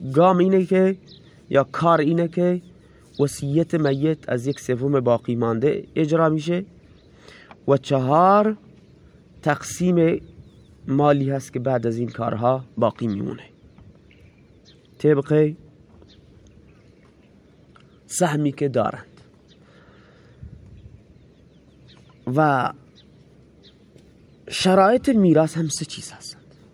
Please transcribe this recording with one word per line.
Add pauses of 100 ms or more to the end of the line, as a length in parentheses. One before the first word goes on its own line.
(140)
گام
اینه
که، (520)
یا
کار
اینه
که (580)
وصیت
میت
از
یک
سوم
باقی
مانده (120)
اجرا
می‌شه. (1000)
و
چهار، (840)
تقسیم (640)
مالی
هست
که
بعد
از
این
کارها (140)
باقی
میمونه (1500)
طبق (2500)
سهمی
که
دارند. (3250)
و (1800)
شرایط
میراث
هم
سه
چیز
هستند. (300)